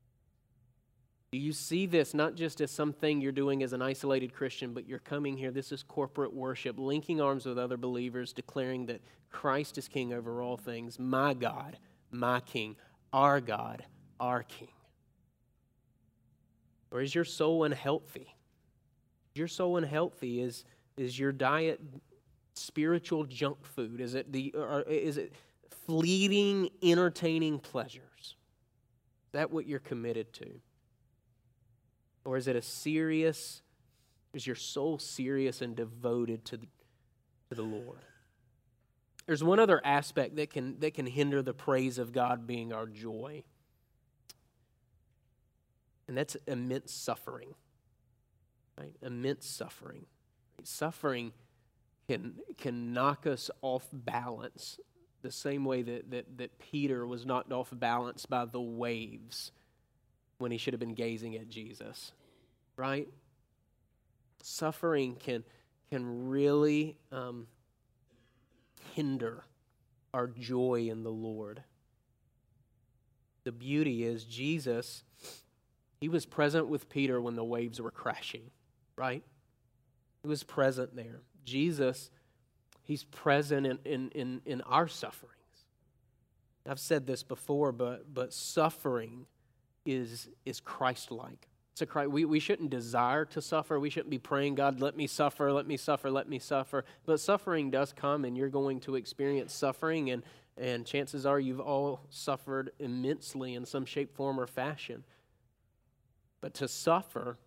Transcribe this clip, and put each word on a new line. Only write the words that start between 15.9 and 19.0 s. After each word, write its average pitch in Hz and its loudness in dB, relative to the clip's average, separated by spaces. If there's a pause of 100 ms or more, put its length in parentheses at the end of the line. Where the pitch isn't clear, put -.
Or 123 -2
is 139 0
your 170 4
soul 160 4
unhealthy? - -2 (1000)